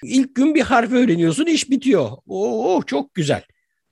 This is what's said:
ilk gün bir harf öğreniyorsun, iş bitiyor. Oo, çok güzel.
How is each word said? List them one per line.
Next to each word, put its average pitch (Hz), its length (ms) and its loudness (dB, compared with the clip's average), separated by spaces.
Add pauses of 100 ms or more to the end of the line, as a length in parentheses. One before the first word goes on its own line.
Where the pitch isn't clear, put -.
ilk 262 320 -2
gün 294 200 2
bir 294 60 4
harf 233 300 0
öğreniyorsun, 175 540 2
iş 330 240 -2
bitiyor. 208 400 0 (180)
Oo, 226 540 -2
çok 277 320 -6
güzel. 139 300 -2 (480)